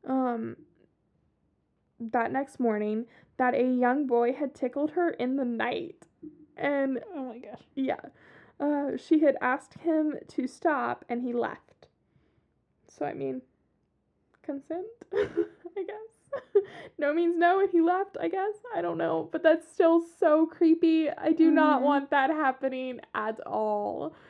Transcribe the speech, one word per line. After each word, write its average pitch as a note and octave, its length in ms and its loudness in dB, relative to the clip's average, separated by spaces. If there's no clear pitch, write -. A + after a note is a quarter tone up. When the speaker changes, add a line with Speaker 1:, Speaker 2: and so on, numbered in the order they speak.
Speaker 1:
um, B3+ 500 -2
that A3+ 340 -4
next C#4 280 -6
morning, G#3+ 460 -2
that B3 160 2
a B3 100 2
young B3+ 420 2
boy A#3+ 260 2
had C#4+ 220 -6
tickled C#4+ 380 -4
her F4 180 0
in B3+ 260 -4
the C#4 80 -2
night. A#3 640 -6
And C#4 440 -2
Speaker 2:
Oh C4+ 100 -8
my A#3+ 140 -14
gosh. A3+ 220 -18
Speaker 1:
yeah. C4+ 260 -4
Uh, C#4+ 380 -2
she D#4 240 2
had C#4+ 200 4
asked B3+ 400 -4
him D#4 340 0
to - 180 -4
stop, B3 640 -2
and A#3+ 140 -4
he B3 100 -4
left. - 560 -6
So, - 160 -10
I C#4+ 80 -6
mean, C4 300 -6
consent, D#4+ 440 -8
<laughs> - 160 -16
I - 720 -4
guess. A4 560 -12
<laughs> - 0 -
No D4 140 0
means E4+ 240 0
no, F4 240 4
and G4 100 2
he F4 120 4
left, F4+ 380 0
I - 80 -2
guess. G4 260 -4
I - 60 -2
don't F4 180 -4
know. D#4+ 320 -2
But D#4+ 120 -6
that's E4 280 2
still E4+ 320 4
so D#4+ 280 4
creepy. D#4+ 640 2
I - 220 -2
do D#4+ 180 6
not D4+ 260 6
Speaker 2:
Mm-hmm. B3+ 80 2
Speaker 1:
want C#4 260 2
that C4+ 200 2
happening C4 720 -2
at G#3+ 320 -4
all. G#3+ 680 -4